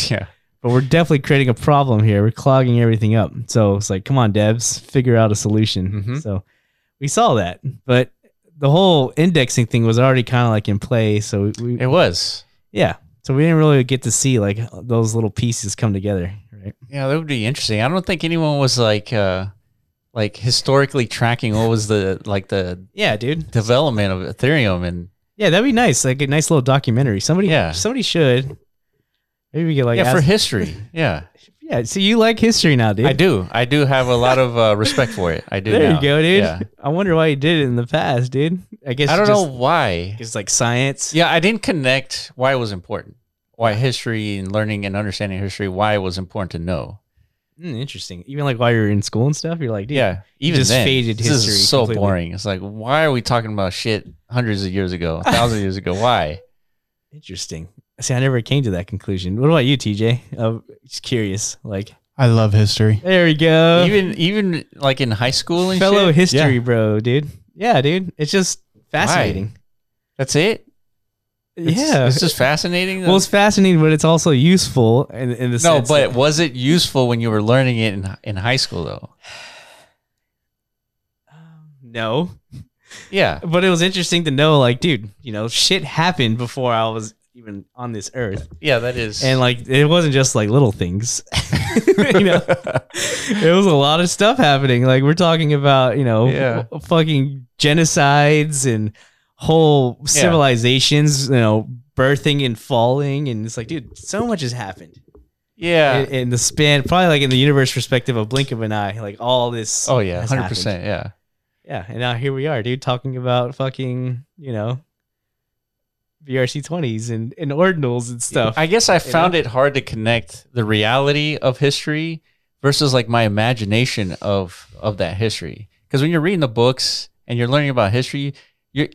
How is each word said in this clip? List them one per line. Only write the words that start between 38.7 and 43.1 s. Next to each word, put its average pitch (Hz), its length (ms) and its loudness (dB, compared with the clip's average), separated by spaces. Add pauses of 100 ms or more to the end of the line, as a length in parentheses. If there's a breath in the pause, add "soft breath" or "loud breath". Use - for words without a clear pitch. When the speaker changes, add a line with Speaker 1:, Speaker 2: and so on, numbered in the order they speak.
Speaker 2:
I 127 80 -6
guess 139 160 0
Speaker 1:
I 151 40 2
Speaker 2:
you 175 40 2
Speaker 1:
don't 208 120 4
Speaker 2:
just 202 180 4
Speaker 1:
know 135 40 -6
why. 120 680 0
Speaker 2:
It's 113 160 -10
like 101 160 -6
science. 123 600 -2
Speaker 1:
Yeah, 160 160 2
I 165 120 2
didn't 208 240 -2
connect 135 720 -4
why 131 180 0
it 131 40 0
was 113 140 -4
important. 98 440 -10 (380)